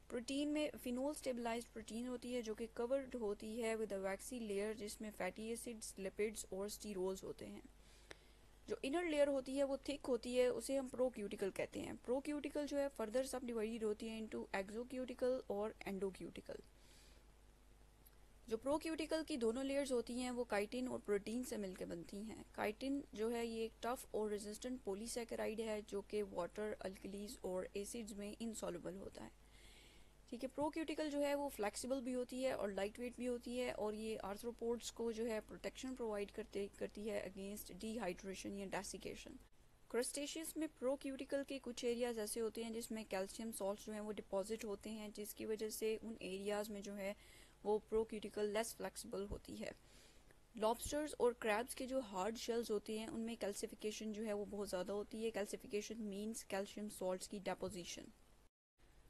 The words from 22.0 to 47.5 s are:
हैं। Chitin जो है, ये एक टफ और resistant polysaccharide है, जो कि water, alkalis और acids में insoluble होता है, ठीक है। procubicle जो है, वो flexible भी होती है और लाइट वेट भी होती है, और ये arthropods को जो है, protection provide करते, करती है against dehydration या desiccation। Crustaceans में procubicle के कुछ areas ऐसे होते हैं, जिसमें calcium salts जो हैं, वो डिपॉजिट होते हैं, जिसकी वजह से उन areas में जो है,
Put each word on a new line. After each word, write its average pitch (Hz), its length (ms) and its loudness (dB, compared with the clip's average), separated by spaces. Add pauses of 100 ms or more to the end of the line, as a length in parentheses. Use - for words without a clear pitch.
हैं। - 220 -6 (100)
Chitin 262 480 2 (120)
जो 220 140 2
है, 233 180 2
ये 226 180 0
एक 226 80 -4 (120)
टफ 247 300 0
और 214 160 2
resistant 214 500 -4
polysaccharide 220 800 0
है, 214 200 0
जो 202 200 -2
कि 208 200 0
water, 202 600 0
alkalis 196 640 -6
और 185 340 0
acids 208 360 -4
में 202 280 -6
insoluble 180 540 -2
होता - 280 -8
है, - 80 -10 (960)
ठीक 233 140 -6
है। 262 60 0
procubicle 311 600 2
जो 285 100 2
है, 285 160 6
वो 285 140 2
flexible 247 520 0
भी 247 100 0
होती 254 320 0
है 262 120 4
और 202 160 2
लाइट 196 280 0
वेट 247 180 -4
भी 240 80 0
होती 240 320 0
है, 247 160 2
और 214 220 2
ये 220 200 -2
arthropods 233 760 -2
को 233 200 0
जो 220 140 0
है, 220 140 2
protection 208 560 -6
provide 208 360 0
करते, 202 380 -2 (100)
करती 208 280 -2
है 202 260 0
against 196 460 -6
dehydration 196 800 -2
या 196 60 -4
desiccation। - 720 -6 (520)
Crustaceans 285 640 -2
में 311 120 2
procubicle 277 760 0
के 269 160 -4
कुछ 240 240 -6
areas 240 360 2
ऐसे 208 200 0
होते 226 240 0
हैं, 226 100 -2
जिसमें 220 320 -2
calcium 202 460 -2
salts 208 340 0
जो 214 80 -4
हैं, 208 80 -2
वो 214 100 -2
डिपॉजिट 208 540 0
होते 202 240 -4
हैं, 214 220 -4
जिसकी 214 340 -6
वजह 214 240 0
से 220 280 2
उन 220 240 -4
areas 202 480 0
में 202 120 -4
जो 202 120 -6
है, 202 220 -2 (480)